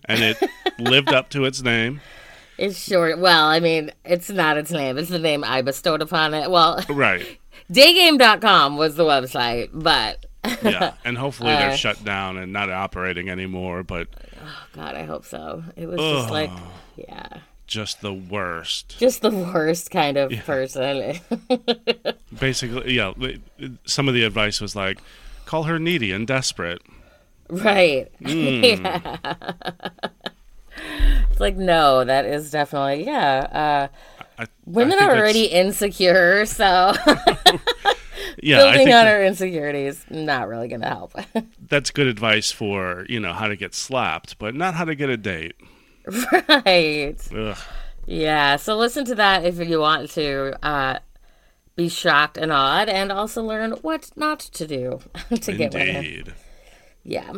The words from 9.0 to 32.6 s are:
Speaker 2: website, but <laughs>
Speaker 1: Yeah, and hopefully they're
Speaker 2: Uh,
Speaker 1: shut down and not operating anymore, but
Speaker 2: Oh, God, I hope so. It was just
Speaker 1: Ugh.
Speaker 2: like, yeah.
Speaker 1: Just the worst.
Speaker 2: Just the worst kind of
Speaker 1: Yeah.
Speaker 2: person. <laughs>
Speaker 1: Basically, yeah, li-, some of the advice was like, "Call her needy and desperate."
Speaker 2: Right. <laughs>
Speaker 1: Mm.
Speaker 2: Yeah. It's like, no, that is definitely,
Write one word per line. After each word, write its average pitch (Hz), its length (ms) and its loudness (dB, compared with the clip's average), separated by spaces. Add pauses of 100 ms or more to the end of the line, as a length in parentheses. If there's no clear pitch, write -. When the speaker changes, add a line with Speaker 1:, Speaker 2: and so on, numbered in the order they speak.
Speaker 2:
website, 127 680 0
but 151 500 0 (180)
<laughs> 233 200 -8
Speaker 1:
Yeah, 185 320 0 (100)
and 120 140 -4
hopefully 131 340 -4
they're 139 200 2
Speaker 2:
Uh, 139 40 -2
Speaker 1:
shut 107 280 -4
down 98 340 -6
and 92 160 -10
not 101 160 -2
operating 92 580 -6
anymore, 92 540 -8
but 85 260 -8 (340)
Speaker 2:
Oh, - 200 -18 (100)
God, 71 220 -14
I - 80 -10
hope 78 240 -12
so. 78 360 -12 (140)
It 165 100 -12
was 170 140 -6
just 147 280 -2
Speaker 1:
Ugh. - 20 -8
Speaker 2:
like, 151 200 -4 (460)
yeah. - 320 -18 (380)
Speaker 1:
Just - 340 -8
the 101 120 -8
worst. 90 840 -8
Speaker 2:
Just 247 240 2
the 254 80 2
worst 175 600 -2
kind 147 240 0
of 135 160 0
Speaker 1:
Yeah. 110 100 -8
Speaker 2:
person. 135 800 -4 (560)
<laughs> - 640 -8
Speaker 1:
Basically, 127 540 -4
yeah, 101 220 0
li-, 127 240 -8 (440)
some 143 240 0
of 127 60 2
the 120 100 4
advice 107 360 -2
was 101 140 -8
like, 98 240 -4 (460)
"Call 160 200 -4
her 165 140 -2
needy 160 320 -2
and 104 160 -4
desperate." 107 560 -4 (680)
Speaker 2:
Right. 180 680 2
<laughs> - 60 -20
Speaker 1:
Mm. 226 600 0
Speaker 2:
Yeah. 170 340 -6 (2250)
It's - 100 2
like, 196 160 0
no, 156 480 4
that 135 220 2
is 147 240 -6
definitely, 143 540 -2